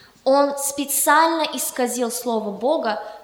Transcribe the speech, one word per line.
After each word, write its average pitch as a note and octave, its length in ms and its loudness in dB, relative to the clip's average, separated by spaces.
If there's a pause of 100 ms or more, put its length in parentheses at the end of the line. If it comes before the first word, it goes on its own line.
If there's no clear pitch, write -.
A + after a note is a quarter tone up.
(240)
Он C#4+ 340 4
специально D#4 840 2
исказил B3 680 -4
слово A3 400 -4
Бога, A#3 500 -2 (220)